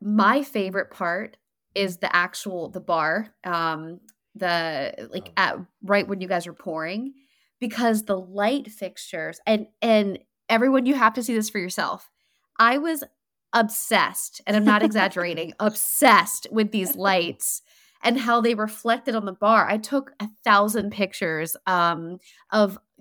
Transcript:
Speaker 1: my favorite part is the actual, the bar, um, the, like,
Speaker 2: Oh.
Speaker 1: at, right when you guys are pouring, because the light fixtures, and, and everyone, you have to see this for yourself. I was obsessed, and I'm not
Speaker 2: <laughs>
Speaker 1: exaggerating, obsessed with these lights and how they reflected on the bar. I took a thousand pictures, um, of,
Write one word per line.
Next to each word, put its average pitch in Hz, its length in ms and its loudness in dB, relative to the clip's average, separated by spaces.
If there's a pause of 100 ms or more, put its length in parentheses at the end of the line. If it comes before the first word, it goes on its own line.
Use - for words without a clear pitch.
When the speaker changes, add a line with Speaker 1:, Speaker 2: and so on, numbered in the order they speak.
Speaker 1:
my 214 420 4
favorite 196 480 -4
part 180 460 -6 (380)
is 190 220 -2
the - 180 -4
actual, 180 540 -4
the 180 120 -12
bar, 165 520 -2 (100)
um, 165 560 -4 (340)
the, 165 760 -4
like, - 160 -10
Speaker 2:
Oh. - 100 -20
Speaker 1:
at, 180 200 0 (260)
right 202 240 2
when 196 120 -6
you 180 80 -8
guys 175 200 -2
are 170 60 -14
pouring, 180 600 -8 (460)
because 226 460 0
the 190 120 -2
light 202 540 -4
fixtures, 165 760 -10
and, 214 220 0 (140)
and 214 380 2 (300)
everyone, 247 360 2
you 277 100 2
have 226 180 4
to 247 100 -4
see 233 100 -4
this 214 160 -2
for 214 100 -6
yourself. 180 500 -6 (500)
I 233 180 4
was 311 280 -4 (480)
obsessed, - 920 0
and 208 120 2
I'm 214 80 4
not 208 180 6
Speaker 2:
<laughs> - 0 -
Speaker 1:
exaggerating, 180 760 0
obsessed 214 920 2
with 214 200 0
these 185 240 -2
lights 185 680 0 (420)
and 233 160 2
how 233 220 2
they 233 140 2
reflected 226 600 -2
on 214 100 -4
the 196 60 -6
bar. 208 380 4
I 208 80 0
took 277 420 -4
a 208 80 -6 (160)
thousand 208 480 4
pictures, 165 640 -4 (120)
um, 170 500 0 (340)
of, 208 260 2 (240)